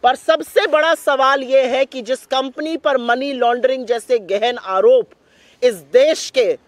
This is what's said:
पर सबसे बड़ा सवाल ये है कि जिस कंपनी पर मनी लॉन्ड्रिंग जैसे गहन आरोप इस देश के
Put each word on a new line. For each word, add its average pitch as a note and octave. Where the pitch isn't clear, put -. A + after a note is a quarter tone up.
पर B3+
सबसे D#4+
बड़ा D4+
सवाल C4+
ये C4
है C4
कि C4
जिस A#3+
कंपनी C#4+
पर C#4
मनी B3+
लॉन्ड्रिंग B3
जैसे A#3
गहन G#3
आरोप G3+
इस -
देश F#3
के G3+